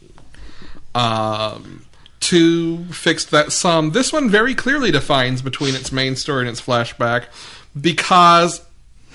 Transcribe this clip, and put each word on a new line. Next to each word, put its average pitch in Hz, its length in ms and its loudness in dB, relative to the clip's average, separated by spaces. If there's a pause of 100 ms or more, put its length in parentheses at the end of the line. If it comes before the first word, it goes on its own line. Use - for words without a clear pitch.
(960)
Um, 110 920 -4 (340)
two 170 680 2
fixed - 440 -4
that 151 220 2
some. 160 400 0
This 254 200 0
one 294 160 0
very 226 260 2
clearly 269 360 0
defines 127 520 0
between 135 340 -4
its - 160 -8
main 131 240 -2
story 135 240 -4
and 123 100 -2
its 110 100 -10
flashback 120 640 -2 (560)
because, 170 800 4 (540)